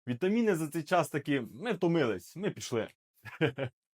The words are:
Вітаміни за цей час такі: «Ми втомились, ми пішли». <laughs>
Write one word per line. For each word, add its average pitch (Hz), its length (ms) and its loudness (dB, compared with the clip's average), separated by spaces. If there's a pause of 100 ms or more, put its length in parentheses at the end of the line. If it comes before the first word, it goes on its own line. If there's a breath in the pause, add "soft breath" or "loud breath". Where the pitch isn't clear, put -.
Вітаміни 196 480 2
за 156 140 -2
цей 160 140 -4
час 165 260 2
такі: 139 340 0 (120)
«Ми 208 180 -4
втомились, 160 640 0
ми 190 140 -2
пішли». 113 380 -2 (520)
<laughs> 135 300 0 (240)